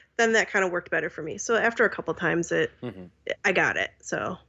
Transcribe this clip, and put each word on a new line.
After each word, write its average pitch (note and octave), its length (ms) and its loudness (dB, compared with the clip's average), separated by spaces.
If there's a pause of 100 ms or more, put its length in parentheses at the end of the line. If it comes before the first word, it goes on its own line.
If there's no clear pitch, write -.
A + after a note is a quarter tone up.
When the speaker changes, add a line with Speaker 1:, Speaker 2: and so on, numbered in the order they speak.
(160)
Speaker 1:
then A3+ 180 4
that G3+ 180 4
kinda F#3+ 180 2
worked F3 200 -6
better D#3+ 200 -2
for - 120 -12
me. - 160 -8
So A#3 180 0
after A3+ 300 2
a F#3+ 40 4
couple - 240 -4
times, E3 380 0
it, D#3+ 200 2 (100)
Speaker 2:
Mm-hmm. A2+ 240 -10 (380)
Speaker 1:
I G#3 80 4
got D3 260 4
it. F#2 220 -2
So D#3+ 380 -6 (100)